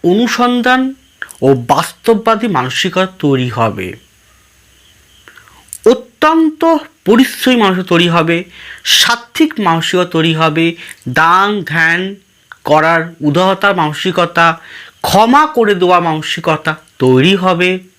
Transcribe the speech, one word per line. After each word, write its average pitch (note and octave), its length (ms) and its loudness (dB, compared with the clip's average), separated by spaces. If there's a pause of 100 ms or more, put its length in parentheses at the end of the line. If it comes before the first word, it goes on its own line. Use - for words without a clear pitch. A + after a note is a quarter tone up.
(100)
অনুসন্ধান A#3+ 680 0 (640)
ও - 20 6 (240)
বাস্তববাদী A3 760 -2 (100)
মানসিকতা F3 480 -2 (180)
তৈরি C3 260 0
হবে, A2 380 -4 (2000)
অত্যন্ত D#4 680 -2 (460)
পরিশ্রমী B3 560 2
মানুষ F#3+ 140 0 (140)
তৈরি F3 240 2
হবে, E3+ 220 0 (640)
সাত্ত্বিক A#3+ 520 -2 (160)
মানসিকতা E3+ 480 0
তৈরি D#3+ 260 0
হবে, D#3+ 240 0 (540)
দান F3+ 300 4 (220)
ধ্যান E3 280 0 (640)
করার D#3+ 380 2 (260)
উদারতার F#3+ 540 0
মানসিকতা, E3+ 680 0 (540)
ক্ষমা A#3 420 2 (120)
করে G#3+ 260 2
দেওয়া F3+ 180 4
মানসিকতা D#3 720 -4 (320)
তৈরি C3 320 4
হবে F3+ 340 0 (300)